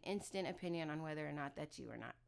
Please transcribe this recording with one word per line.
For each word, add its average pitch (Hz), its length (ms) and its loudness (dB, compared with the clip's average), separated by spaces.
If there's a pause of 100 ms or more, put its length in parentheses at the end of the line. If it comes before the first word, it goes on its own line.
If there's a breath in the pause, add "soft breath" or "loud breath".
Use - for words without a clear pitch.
instant 196 440 2
opinion 170 420 2
on 156 140 0
whether 151 240 0
or 147 40 -2
not 143 240 -2
that's 156 220 -4
you - 140 -6
or 117 60 -6
not. 113 180 -6 (120)